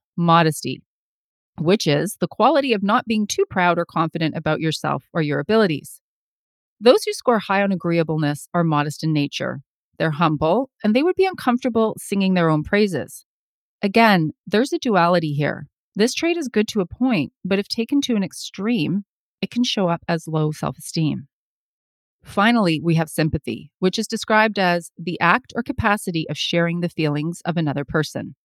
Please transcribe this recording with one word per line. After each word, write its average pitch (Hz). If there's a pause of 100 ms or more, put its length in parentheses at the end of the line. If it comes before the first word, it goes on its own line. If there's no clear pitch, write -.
(140)
modesty, 165 (760)
which 180
is 156
the 180
quality 269
of 196
not 208
being 214
too 392
proud 175
or 170
confident 160
about 156
yourself 151 (100)
or 170
your 147
abilities. 196 (800)
Those 247
who 415
score 233
high 196
on 196
agreeableness 160
are 175
modest 151
in 160
nature. 139 (360)
They're 160
humble, 160 (140)
and 214
they 262
would 359
be 381
uncomfortable 240
singing 190
their 170
own 156
praises. 196 (580)
Again, 202 (160)
there's 214
a 349
duality 175
here. 143 (300)
This 220
trait 339
is 330
good 214
to 214
a 175
point, 233 (120)
but 190
if 202
taken 254
to 254
an 202
extreme, 196 (380)
it -
can 240
show 196
up 170
as 165
low 156
self-esteem. 143 (960)
Finally, 202
we 165
have 160
sympathy, 156
which 185
is 214
described 214
as 175
the 170
act 196
or 233
capacity 202
of 147
sharing 170
the 170
feelings 151
of 165
another 143
person. 143